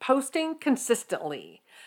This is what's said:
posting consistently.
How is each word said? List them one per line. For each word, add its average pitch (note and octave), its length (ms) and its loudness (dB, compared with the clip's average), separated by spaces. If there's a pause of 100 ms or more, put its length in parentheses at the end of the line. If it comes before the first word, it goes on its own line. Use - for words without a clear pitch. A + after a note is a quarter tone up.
posting D#4 580 0
consistently. E3 1040 -2 (240)